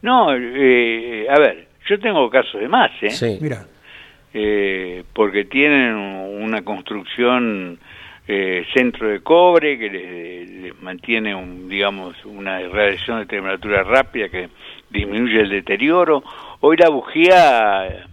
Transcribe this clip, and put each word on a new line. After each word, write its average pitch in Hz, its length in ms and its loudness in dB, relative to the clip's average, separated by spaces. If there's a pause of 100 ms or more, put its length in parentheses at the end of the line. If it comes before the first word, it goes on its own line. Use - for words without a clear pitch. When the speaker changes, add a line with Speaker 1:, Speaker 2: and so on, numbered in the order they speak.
Speaker 1:
No, 233 320 4
eh, 120 960 2
a 143 80 6
ver, 104 300 2 (200)
yo 202 120 0
tengo 180 300 0
casos 113 300 0
de 117 80 -4
más, 208 220 2 (120)
¿eh? 104 80 -2
Speaker 2:
Sí. 104 300 -4
Speaker 3:
Mira. 127 240 -8 (680)
Speaker 1:
Eh, 98 720 -2 (100)
porque 101 320 0
tienen 135 480 2
una 101 680 -8
construcción... 104 1160 -4 (500)
Eh, 92 460 -2
centro 120 340 0
de 101 120 -4
cobre 165 580 4
que 110 100 -8
les, 90 640 -12
les 92 320 -18
mantiene, 101 520 -6
un, 90 340 -14
digamos, 98 560 -6
una 98 340 -10 (100)
radiación 101 520 -2
de 98 60 -10
temperatura 98 580 -4
rápida 113 440 -2
que 92 200 -10 (420)
disminuye 110 500 -2
el 101 80 2
deterioro. 139 760 0 (380)
Hoy 156 160 6
la 170 140 6
bujía 123 1200 4